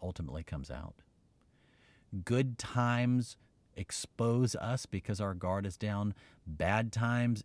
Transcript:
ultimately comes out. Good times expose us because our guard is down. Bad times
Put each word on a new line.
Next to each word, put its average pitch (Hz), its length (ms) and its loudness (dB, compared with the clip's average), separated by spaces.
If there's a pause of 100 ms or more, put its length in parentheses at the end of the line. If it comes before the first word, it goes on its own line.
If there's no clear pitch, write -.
ultimately 78 420 -6
comes 71 260 -8
out. 69 260 -10 (1300)
Good 123 340 2
times 123 800 2 (380)
expose 117 800 0
us 120 320 -4
because 101 340 -4
our 98 140 -2
guard 92 320 -2
is 92 100 -6
down. 104 380 -2 (320)
Bad 101 460 2
times 120 520 2